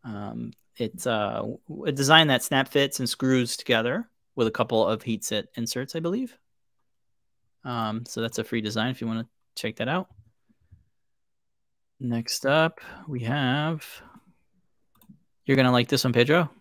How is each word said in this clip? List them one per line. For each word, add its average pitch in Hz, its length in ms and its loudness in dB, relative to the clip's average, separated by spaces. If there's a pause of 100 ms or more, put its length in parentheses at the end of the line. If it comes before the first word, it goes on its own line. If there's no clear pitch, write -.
Um, 113 480 -10 (240)
it's, - 300 -6
uh, 110 300 -2 (320)
w-, - 180 -12
a 151 60 0
design 147 340 6
that 131 160 2
snap 135 260 0
fits 139 320 2
and 120 80 -2
screws 131 480 0
together 120 540 0 (260)
with 117 100 2
a 110 40 2
couple 110 360 2
of 113 160 -2
heat 110 220 -4
set 107 300 -4
inserts, 127 420 -6
I 165 40 -4
believe. 208 380 -4 (1300)
Um, 113 400 -4
so - 160 -10
that's 117 180 -4
a 110 60 -4
free 117 160 -4
design 110 300 -2
if 127 100 -10
you 117 60 -6
wanna 113 200 -4 (280)
check 110 220 -8
that 120 120 -4
out. 180 220 -2 (1900)
Next 120 440 -4
up, 160 360 2 (280)
we 127 120 -6
have, 143 680 -2 (1600)
you're 139 100 4
gonna 127 160 6
like 120 160 4
this - 160 2
one, 123 80 2
Pedro. 147 380 4 (100)